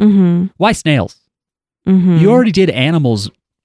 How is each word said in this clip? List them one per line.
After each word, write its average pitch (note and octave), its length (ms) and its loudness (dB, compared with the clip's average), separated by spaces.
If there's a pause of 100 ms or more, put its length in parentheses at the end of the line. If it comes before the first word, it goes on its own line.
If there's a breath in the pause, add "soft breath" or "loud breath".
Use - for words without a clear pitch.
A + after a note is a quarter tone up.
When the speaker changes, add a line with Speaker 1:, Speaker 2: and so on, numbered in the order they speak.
Speaker 1:
Mm-hmm. F#3+ 460 2 (100)
Speaker 2:
Why G#3+ 160 0
snails? C3+ 440 -6 (720)
Speaker 1:
Mm-hmm. F3+ 300 2
Speaker 2:
You F3 140 4
already B3 200 2
did F3+ 200 0
animals B2+ 600 -2 (340)